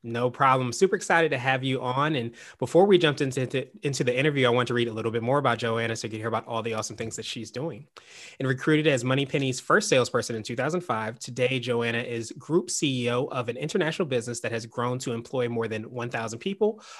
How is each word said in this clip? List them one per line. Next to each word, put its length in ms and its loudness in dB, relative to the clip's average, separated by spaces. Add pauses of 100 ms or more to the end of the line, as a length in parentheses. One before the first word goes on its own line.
No 220 0
problem. 420 4
Super 240 4
excited 360 2
to 80 0
have 240 0
you 180 0
on. 340 0
And 200 -4 (240)
before 260 6
we 140 8
jumped 220 2
into, 200 0
into, 260 -4 (140)
into 220 -2
the 120 2
interview, 300 4
I 60 6
want 160 4
to 80 0
read 120 2
a 60 -6
little 160 -2
bit 140 -2
more 160 2
about 180 2
Joanna 380 -2
so 100 -8
you 60 -6
can 80 -8
hear 80 -4
about 180 -2
all 160 -4
the 140 -4
awesome 200 -6
things 200 -8
that 100 -10
she's 240 -10
doing. 380 -10 (520)
And 80 -2
recruited 380 2
as 180 4
Moneypenny's 560 0
first 300 2
salesperson 460 2
in 80 -6
two 120 -8
thousand 260 -2
five, 360 -4
today 420 -2
Joanna 440 -2
is 300 -6
group 360 -2
C 360 -2
E 40 2
O 160 0
of 240 -4
an 80 -6
international 500 -2
business 340 -4
that 100 -4
has 160 -6
grown 320 -4
to 140 -6
employ 360 -4
more 180 -4
than 220 -6
one 220 -8
thousand 260 -6
people 460 -2 (160)